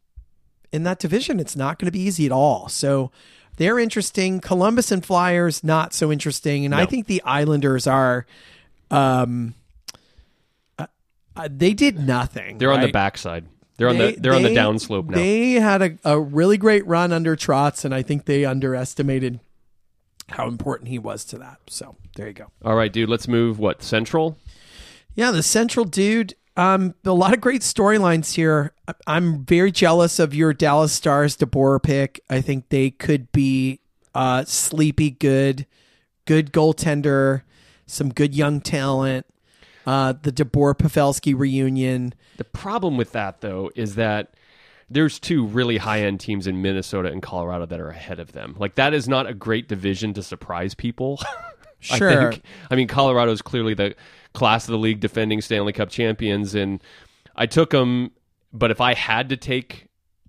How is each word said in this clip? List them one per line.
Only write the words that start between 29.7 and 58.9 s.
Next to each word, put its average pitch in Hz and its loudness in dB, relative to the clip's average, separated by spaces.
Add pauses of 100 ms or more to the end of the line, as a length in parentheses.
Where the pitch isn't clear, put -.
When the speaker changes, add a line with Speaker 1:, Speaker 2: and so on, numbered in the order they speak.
Speaker 1:
jealous 170 4
of 156 2
your 156 4
Dallas 151 2
Stars 147 2
DeBoer 135 2
pick. 139 0
I 131 0
think 135 -4
they 135 2
could 135 -2
be, 131 0 (340)
uh, 131 0
sleepy 156 0
good, 135 0 (600)
good 156 2
goaltender, 143 2 (440)
some 143 -4
good 143 0
young 147 0
talent. 135 -2 (580)
Uh, 131 0 (100)
the 143 -2
DeBoer 143 2
Pavelski 143 0
reunion. 131 0 (220)
Speaker 2:
The - -8
problem 190 -4
with 120 -2
that, 101 -6
though, 95 -6
is 107 -6
that 107 -2 (560)
there's 147 0
two 147 0
really 117 0
high-end 104 -2
teams 98 -6
in 92 -4
Minnesota 95 -4
and 90 -10
Colorado 87 -8
that 85 -10
are 80 -10
ahead 82 -14
of 82 -16
them. 55 -16
Like, 101 -6
that 139 2
is 123 -2
not 131 0
a 123 -10
great 110 -4
division 98 -4
to 98 -8
surprise 90 -8
people, 131 -6 (360)
<laughs> - -16
I 127 0
Speaker 1:
Sure. 151 4
Speaker 2:
think. - -14 (260)
I 127 2
mean, 127 2
Colorado's 120 0
clearly 110 -4
the 101 -4 (380)
class 113 0
of 117 -4
the 113 -2
league 110 0
defending 107 -2
Stanley 104 -2
Cup 101 -4
champions, 104 -2
and 98 -2 (540)
I 117 -2
took 160 2
'em, 123 0 (400)
but 117 0
if 110 -2
I 123 2